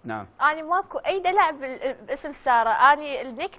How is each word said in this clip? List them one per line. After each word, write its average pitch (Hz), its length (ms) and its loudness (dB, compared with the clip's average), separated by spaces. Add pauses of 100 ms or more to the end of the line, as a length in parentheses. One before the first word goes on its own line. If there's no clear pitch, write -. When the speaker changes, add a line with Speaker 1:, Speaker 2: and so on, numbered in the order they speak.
Speaker 1:
نعم. 110 220 -8 (140)
Speaker 2:
أنا 302 220 0
ماكو 349 360 -4
أي 381 220 -4
دلع 370 300 2
بال-، 262 560 -8
باسم 285 260 -8
سارة، 226 380 2
أنا 285 500 4
النيك 262 380 -8